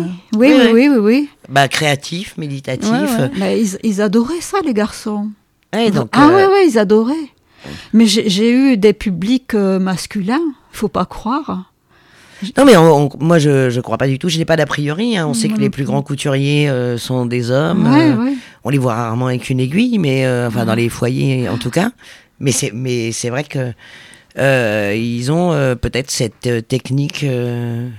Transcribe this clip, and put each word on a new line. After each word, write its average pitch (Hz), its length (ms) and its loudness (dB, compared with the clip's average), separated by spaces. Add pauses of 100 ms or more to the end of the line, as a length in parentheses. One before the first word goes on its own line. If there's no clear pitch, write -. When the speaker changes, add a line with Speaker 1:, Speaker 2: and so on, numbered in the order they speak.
(340)
Speaker 1:
oui, 214 40 0
Speaker 2:
Oui, 262 160 6
Speaker 1:
oui, - 40 6
Speaker 2:
oui. 233 160 6
Speaker 1:
oui, 254 160 6
oui, 277 80 4
oui. 240 320 2 (200)
Speaker 2:
Bah, 135 200 2
créatif, 156 680 -4
méditatif. 139 540 -6
Speaker 3:
Ouais, 262 120 0
ouais. 247 340 0
Speaker 1:
Mais 196 240 0
ils, 196 220 -2
ils 202 180 0
adoraient 233 400 0
ça, 381 240 -6
les 269 80 -2
garçons. 208 560 -4 (440)
Speaker 2:
Ouais, 226 180 0
donc, 131 220 -2
Speaker 1:
Ah 277 160 6
Speaker 2:
euh, 359 60 6
Speaker 1:
ouais, 392 120 4
ouais, 381 220 4
ils 220 80 0
adoraient. 220 360 2 (800)
Mais 220 120 6
j'ai, 214 240 2
j'ai 208 220 2
eu 262 260 4
des 208 160 6
publics, 202 600 -2
euh, 196 260 0
masculins, 190 600 -4 (320)
faut - 180 -4
pas 180 160 -2
croire. 220 680 -8 (840)
Speaker 2:
Non, 262 100 6
mais 240 120 10
on, 160 280 6
on, 135 40 -2 (100)
moi, 160 200 4
je, 139 320 2
je 120 100 -2
crois 110 160 -4
pas 131 100 0
du 135 120 -2
tout. 180 100 -4
Je 160 80 -2
n'ai 160 80 -2
pas 165 100 0
d'a 151 120 2
priori, 170 500 -4
hein. 170 60 -2
On 151 60 -2
Speaker 1:
Moi - 60 -2
Speaker 2:
sait 226 120 0
que 214 60 -2
Speaker 1:
non 220 60 -2
Speaker 2:
les 208 120 0
plus 143 120 -6
Speaker 1:
plus. - 80 -4
Speaker 2:
grands 139 120 -2
couturiers, 143 640 0
euh, 123 300 -2
sont 127 260 -4
des 120 260 -4
hommes. 165 400 2
Speaker 1:
Ouais, 302 200 4
Speaker 2:
Euh, 247 40 0
Speaker 1:
ouais. 247 180 -2 (300)
Speaker 2:
on - 60 -6
les 143 80 0
voit 123 160 0
rarement 117 340 -4
avec 127 220 -4
une 131 100 -2
aiguille, 208 380 0
mais, 135 280 0
euh, 123 220 0
enfin, 113 140 -4
Speaker 1:
Ouais. 113 60 -2
Speaker 2:
dans 113 80 0
les 117 120 0
foyers, 131 600 -2
en 107 80 -4
tout 120 140 -6
cas. 123 180 -2 (500)
Mais 135 120 0
c'est, 127 220 -4
mais 120 380 -4
c'est 117 200 -6
vrai 135 120 -6
que, 131 280 -6 (640)
euh, 110 580 0
ils 120 360 -4
ont, 175 200 0
euh, 139 220 0
peut-être 120 380 -6
cette, - 340 -6
euh, 120 160 -2
technique, 135 600 -4
euh, 120 760 -4